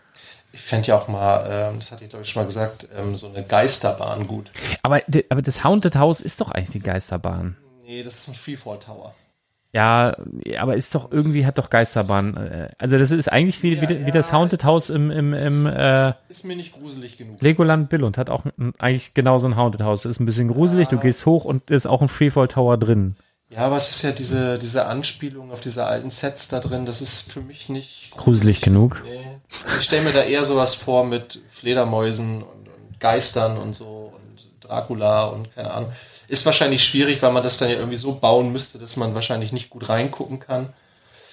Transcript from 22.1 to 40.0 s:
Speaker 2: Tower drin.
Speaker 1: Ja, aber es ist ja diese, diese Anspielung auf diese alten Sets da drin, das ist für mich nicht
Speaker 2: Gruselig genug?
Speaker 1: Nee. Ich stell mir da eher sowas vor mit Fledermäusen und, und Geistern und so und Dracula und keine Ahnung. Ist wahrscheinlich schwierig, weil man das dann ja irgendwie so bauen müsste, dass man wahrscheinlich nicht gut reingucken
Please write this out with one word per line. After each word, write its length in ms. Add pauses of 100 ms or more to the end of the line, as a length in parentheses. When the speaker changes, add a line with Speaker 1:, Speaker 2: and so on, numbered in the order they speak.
Speaker 2:
Tower 300
drin. 380 (320)
Speaker 1:
Ja, 180
aber 100
es 160
ist 100
ja 80
diese, 480
diese 280
Anspielung 680
auf 80
diese 260
alten 240
Sets 380
da 100
drin, 260
das 160
ist 300
für 100
mich 280
nicht 480
Speaker 2:
Gruselig 440
genug? 440
Speaker 1:
Nee. 160 (580)
Ich 60
stell 180
mir 100
da 120
eher 200
sowas 300
vor 300
mit 440
Fledermäusen 920
und, 260
und 300
Geistern 580
und 200
so 400
und 480
Dracula 600
und 280
keine 160
Ahnung. 220 (340)
Ist 180
wahrscheinlich 380
schwierig, 400
weil 80
man 140
das 140
dann 100
ja 80
irgendwie 220
so 180
bauen 340
müsste, 300
dass 160
man 180
wahrscheinlich 380
nicht 180
gut 180
reingucken 520